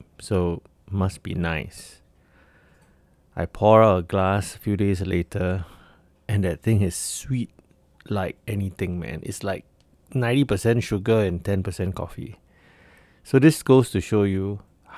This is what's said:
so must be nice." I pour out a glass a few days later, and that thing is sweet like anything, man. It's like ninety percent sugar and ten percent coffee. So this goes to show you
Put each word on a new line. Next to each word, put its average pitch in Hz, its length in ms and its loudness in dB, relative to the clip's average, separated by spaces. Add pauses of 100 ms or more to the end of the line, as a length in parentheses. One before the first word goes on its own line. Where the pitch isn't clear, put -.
(200)
so 87 420 -2 (280)
must 95 320 -2
be 87 120 -8
nice." - 680 -6 (1300)
I 87 100 -4
pour 110 340 6
out 104 180 6
a 87 40 -2
glass 95 540 0
a - 20 -20
few 104 180 -4
days 98 260 0
later, 90 640 -4 (600)
and 104 160 -2
that 85 200 -4
thing 110 200 2
is 90 140 -2
sweet - 540 -8 (580)
like 98 280 -4 (120)
anything, 95 500 -4
man. 80 240 -8
It's - 220 -10
like - 200 -6 (480)
ninety 127 300 0
percent 117 400 0
sugar 110 380 0
and 87 240 -2
ten 98 180 0
percent 95 320 -4
coffee. - 460 -12 (840)
So - 160 4
this 156 240 6
goes 131 280 6
to 101 100 -2
show 104 240 0
you 98 380 -2 (360)